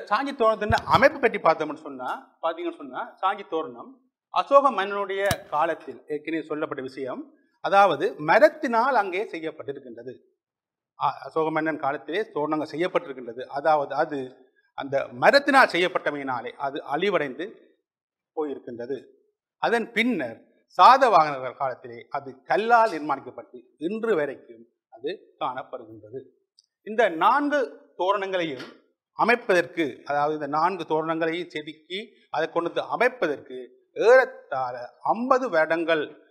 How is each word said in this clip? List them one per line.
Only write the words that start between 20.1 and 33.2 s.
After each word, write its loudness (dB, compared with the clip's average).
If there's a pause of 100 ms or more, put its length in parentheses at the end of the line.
சாதவாகனர்கள் 6
காலத்திலே -6 (120)
அது -8 (140)
கல்லால் 4
நிர்மாணிக்கப்பட்டு -8 (200)
இன்று -4
வரைக்கும் -6 (260)
அது -8 (280)
காணப்படுகின்றது. -10 (680)
இந்த 0
நான்கு 2 (380)
தோரணங்களையும் -2 (520)
அமைப்பதற்கு, 2 (200)
அதாவது 0
இந்த -6
நான்கு 0
தோரணங்களையும் -2
செதுக்கி -12 (320)
அதை -2
கொண்டு -4
வந்து -4
அமைப்பதற்கு -2 (380)